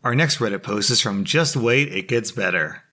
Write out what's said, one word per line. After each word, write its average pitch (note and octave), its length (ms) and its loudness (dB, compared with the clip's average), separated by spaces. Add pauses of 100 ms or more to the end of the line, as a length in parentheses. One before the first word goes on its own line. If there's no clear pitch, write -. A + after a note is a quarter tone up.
Our A#2+ 100 0
next D3 260 2
Reddit G2+ 240 -2
post G#2 280 -2
is A#2 80 4
from G2 240 -2
Just D3 320 0
Wait, B2+ 380 2
It F#2+ 160 -6
Gets A#2 240 -2
Better. F2+ 600 -2